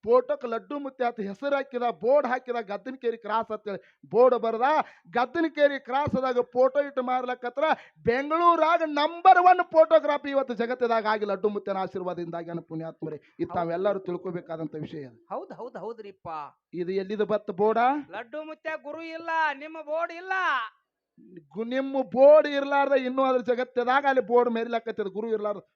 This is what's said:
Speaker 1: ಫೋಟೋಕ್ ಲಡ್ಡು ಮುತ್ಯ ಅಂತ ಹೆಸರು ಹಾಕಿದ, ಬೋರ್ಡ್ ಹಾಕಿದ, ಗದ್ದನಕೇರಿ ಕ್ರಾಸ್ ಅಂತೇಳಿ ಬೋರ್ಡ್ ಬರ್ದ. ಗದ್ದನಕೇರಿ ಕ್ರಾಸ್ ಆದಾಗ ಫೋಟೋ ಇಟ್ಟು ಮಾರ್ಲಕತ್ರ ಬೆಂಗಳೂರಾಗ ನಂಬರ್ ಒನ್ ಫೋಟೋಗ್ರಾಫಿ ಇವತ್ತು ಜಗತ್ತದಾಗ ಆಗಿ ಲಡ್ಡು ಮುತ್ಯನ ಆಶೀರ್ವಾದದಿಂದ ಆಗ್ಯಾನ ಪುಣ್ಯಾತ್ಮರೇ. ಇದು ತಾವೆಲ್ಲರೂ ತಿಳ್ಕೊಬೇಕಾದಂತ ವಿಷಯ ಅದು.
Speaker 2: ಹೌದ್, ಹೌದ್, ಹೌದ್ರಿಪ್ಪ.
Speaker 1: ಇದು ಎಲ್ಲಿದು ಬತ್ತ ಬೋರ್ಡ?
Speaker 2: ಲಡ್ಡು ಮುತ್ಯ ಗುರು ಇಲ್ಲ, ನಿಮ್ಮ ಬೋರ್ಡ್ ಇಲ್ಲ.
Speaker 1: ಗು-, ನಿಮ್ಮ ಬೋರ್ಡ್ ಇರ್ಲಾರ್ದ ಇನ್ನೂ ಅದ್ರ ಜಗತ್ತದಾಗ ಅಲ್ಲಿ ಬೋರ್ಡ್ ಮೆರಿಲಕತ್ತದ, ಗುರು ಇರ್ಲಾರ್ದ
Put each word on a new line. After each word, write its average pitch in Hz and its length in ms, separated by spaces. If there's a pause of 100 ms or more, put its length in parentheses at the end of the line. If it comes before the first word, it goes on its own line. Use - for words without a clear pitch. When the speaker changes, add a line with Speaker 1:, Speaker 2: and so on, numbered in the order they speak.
Speaker 1:
ಫೋಟೋಕ್ 254 400
ಲಡ್ಡು 233 340
ಮುತ್ಯ 269 260
ಅಂತ 240 160
ಹೆಸರು 240 360
ಹಾಕಿದ, 254 260
ಬೋರ್ಡ್ 247 440
ಹಾಕಿದ, 247 340
ಗದ್ದನಕೇರಿ 226 560
ಕ್ರಾಸ್ 220 360
ಅಂತೇಳಿ - 580
ಬೋರ್ಡ್ 247 260
ಬರ್ದ. 226 260 (440)
ಗದ್ದನಕೇರಿ 277 760
ಕ್ರಾಸ್ 269 360
ಆದಾಗ 254 240
ಫೋಟೋ 262 400
ಇಟ್ಟು 277 220
ಮಾರ್ಲಕತ್ರ 254 640 (340)
ಬೆಂಗಳೂರಾಗ 320 880
ನಂಬರ್ 339 520
ಒನ್ 359 220 (120)
ಫೋಟೋಗ್ರಾಫಿ 302 580
ಇವತ್ತು 262 240
ಜಗತ್ತದಾಗ 226 520
ಆಗಿ 214 180
ಲಡ್ಡು 196 240
ಮುತ್ಯನ 202 280
ಆಶೀರ್ವಾದದಿಂದ 180 580
ಆಗ್ಯಾನ 170 260
ಪುಣ್ಯಾತ್ಮರೇ. 160 600 (200)
ಇದು 170 140
ತಾವೆಲ್ಲರೂ 180 440
ತಿಳ್ಕೊಬೇಕಾದಂತ 170 760
ವಿಷಯ 151 300
ಅದು. 117 260
Speaker 2:
ಹೌದ್, 254 220
ಹೌದ್, 233 240
ಹೌದ್ರಿಪ್ಪ. 202 520 (460)
Speaker 1:
ಇದು 175 180
ಎಲ್ಲಿದು 196 340
ಬತ್ತ 208 240
ಬೋರ್ಡ? 208 280 (320)
Speaker 2:
ಲಡ್ಡು 233 340
ಮುತ್ಯ 311 320
ಗುರು 311 260
ಇಲ್ಲ, 330 280 (240)
ನಿಮ್ಮ 311 280
ಬೋರ್ಡ್ 320 300
ಇಲ್ಲ. 370 200 (880)
Speaker 1:
ಗು-, 180 480
ನಿಮ್ಮ 269 340
ಬೋರ್ಡ್ 285 460
ಇರ್ಲಾರ್ದ 277 440
ಇನ್ನೂ 262 320
ಅದ್ರ 254 160
ಜಗತ್ತದಾಗ 247 680
ಅಲ್ಲಿ 262 120
ಬೋರ್ಡ್ 240 300
ಮೆರಿಲಕತ್ತದ, 226 540
ಗುರು 196 240
ಇರ್ಲಾರ್ದ 208 320 (160)